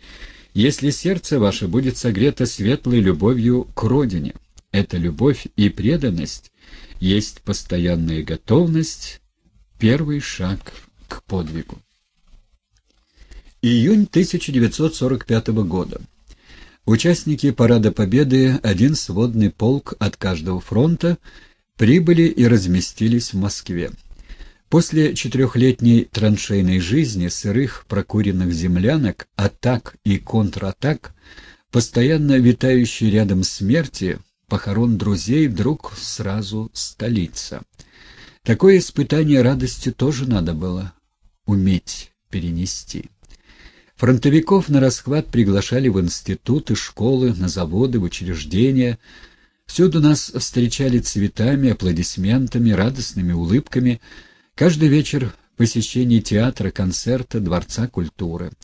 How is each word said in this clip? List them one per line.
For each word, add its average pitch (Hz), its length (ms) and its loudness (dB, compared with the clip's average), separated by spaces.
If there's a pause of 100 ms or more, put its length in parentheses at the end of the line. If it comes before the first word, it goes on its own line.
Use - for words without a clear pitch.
(520)
если 135 380 0
сердце 170 500 -2
ваше 101 260 0
будет 123 300 -2
согрето 123 500 0
светлой 120 540 0
любовью 113 640 2 (100)
к - 80 -6
Родине. 110 520 0 (360)
Эта 98 260 -2
любовь 87 500 0 (100)
и 104 120 4
преданность 104 840 -4 (460)
есть 98 440 -2
постоянная 85 800 -2
готовность, 160 1000 -2 (580)
первый 143 420 0
шаг - 520 -8 (340)
к - 180 -16
подвигу. - 540 -8 (1800)
Июнь 127 440 4
тысяча 170 440 -2
девятьсот 135 460 0
сорок 127 300 -4
пятого 110 380 0
года. 87 360 -6 (840)
Участники 143 640 2
Парада 117 420 4
Победы, 131 720 2
один 110 320 2
сводный 107 560 0
полк 127 480 -2
от - 180 -4
каждого 90 440 -4
фронта, 160 580 0 (580)
прибыли 165 460 4
и 123 240 4
разместились 110 840 2
в 104 40 -6
Москве. 92 540 -4 (800)
После 156 440 2
четырехлетней 120 920 2
траншейной 101 760 0
жизни, 104 480 0
сырых 107 580 -4
прокуренных 98 640 -2
землянок, 90 840 0
атак - 680 -2
и 98 140 2
контратак, 107 960 -4 (560)
постоянно 135 680 2
витающей 123 720 2
рядом 98 340 2
смерти, 101 760 -2 (280)
похорон 107 520 0
друзей, 104 500 0
вдруг 120 480 -4
сразу 107 800 -8
столица. - 880 -6 (800)
Такое 185 360 6
испытание 147 640 2
радости 127 500 0
тоже 131 380 -2
надо 90 240 0
было 90 400 -6 (540)
уметь 95 640 -2 (160)
перенести. 87 800 -8 (880)
Фронтовиков 147 720 2
на 143 120 2
расхват 131 480 0
приглашали 117 600 0
в 95 100 2
институты, 101 800 -2
школы, 127 560 -2
на 90 160 -2
заводы, 98 500 -2
в 101 40 0
учреждения. 92 960 -2 (680)
Всюду 170 340 2
нас 147 360 2
встречали 123 600 0
цветами, 117 720 0
аплодисментами, 104 1000 0
радостными 101 640 0
улыбками. 117 680 0 (540)
Каждый 156 340 2
вечер 135 460 0 (220)
посещение 117 640 2
театра, 117 500 -2
концерта, 117 720 -4
Дворца 90 480 -4
культуры. 85 640 -8 (120)